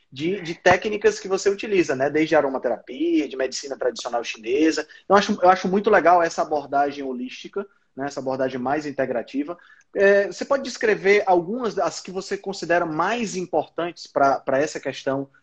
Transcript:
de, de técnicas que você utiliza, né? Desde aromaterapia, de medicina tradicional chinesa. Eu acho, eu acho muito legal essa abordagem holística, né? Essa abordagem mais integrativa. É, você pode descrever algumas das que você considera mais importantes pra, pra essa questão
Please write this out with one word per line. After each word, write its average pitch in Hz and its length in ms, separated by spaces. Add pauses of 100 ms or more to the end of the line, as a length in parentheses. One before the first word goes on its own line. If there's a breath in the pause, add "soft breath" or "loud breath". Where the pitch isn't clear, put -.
(120)
de, 170 300
de 165 120
técnicas 208 680
que - 80
você 190 220
utiliza, 196 460
né? 135 140
Desde 156 260
aromaterapia, 139 920
de 127 80
medicina 131 400
tradicional 120 480
chinesa. 147 640 (220 loud breath)
Eu 190 60
acho, 202 260
eu 180 80
acho 185 180
muito 202 220
legal 175 320
essa 165 220
abordagem 143 600
holística, 131 640 (280)
né? 135 100
Essa 143 140
abordagem 131 400
mais 147 260
integrativa. 135 720 (380 soft breath)
É, 202 320
você 180 180
pode 277 180
descrever 202 640
algumas 190 480
das 170 260
que - 120
você 190 260
considera 175 480
mais 175 500
importantes 170 680
pra, 139 340
pra 131 200
essa 156 200
questão 139 480 (160)